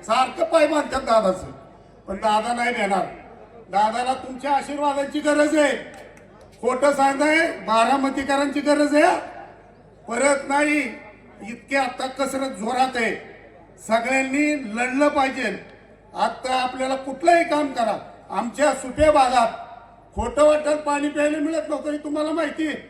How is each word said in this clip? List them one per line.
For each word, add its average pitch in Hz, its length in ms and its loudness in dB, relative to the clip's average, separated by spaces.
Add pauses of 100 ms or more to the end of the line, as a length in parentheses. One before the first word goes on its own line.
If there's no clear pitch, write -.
सारखं 254 400 0
पाय 320 220 4
बांधतात 277 360 -2
दादाचं, 220 440 2 (600)
पण 190 80 -8
दादा 220 360 0
नाही 240 220 -2
देणार. 196 320 0 (640)
दादाला 220 460 0
तुमच्या 262 380 -6
आशीर्वादाची 285 680 -2
गरज 294 380 2
आहे, 277 380 0 (640)
खोटं 254 320 2
सांगताय, 285 600 2
बारामतीकरांची 269 1080 0
गरज 294 340 2
आहे. 330 220 6 (920)
परत 269 300 2 (100)
नाही, 294 300 0 (720)
इतके 240 280 -8
आता 262 300 -2
कसरत 269 440 -4
जोरात 247 460 -2
आहे, 220 180 -2 (720)
सगळ्यांनी 262 880 -2
लढलं 254 320 0
पाहिजे. 262 580 -2 (480)
आता 254 460 -2
आपल्याला 262 360 -2
कुठलंही 339 480 2
काम 294 220 0
करा, 233 320 -2 (320)
आमच्या 240 420 0
सुप्या 302 400 2
भागात 254 360 4 (680)
खोटं 240 300 2
वाटत 302 340 4
पाणी 285 300 -2
प्यायला 302 300 0
मिळत 311 300 -2
नव्हतं, 302 220 -4
हे 294 80 -4
तुम्हाला 302 320 -4
माहिती 311 360 -2
आहे. 262 100 -4 (140)